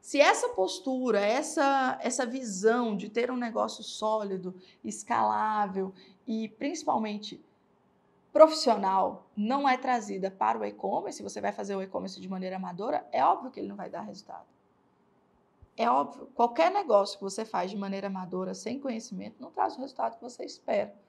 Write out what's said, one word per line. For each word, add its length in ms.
Se 200
essa 280
postura, 720
essa, 800
essa 240
visão 720
de 140
ter 200
um 60
negócio 480
sólido, 680
escalável 1080
e 220
principalmente 920
profissional 920
não 320
é 80
trazida 540
para 280
o 60
e-commerce, 580
você 200
vai 100
fazer 240
o 60
e-commerce 360
de 80
maneira 300
amadora, 560
é 100
óbvio 280
que 100
ele 80
não 80
vai 140
dar 100
resultado. 460
É 140
óbvio, 440
qualquer 380
negócio 460
que 60
você 200
faz 260
de 60
maneira 300
amadora, 480
sem 260
conhecimento, 580
não 120
traz 260
o 40
resultado 360
que 60
você 200
espera. 520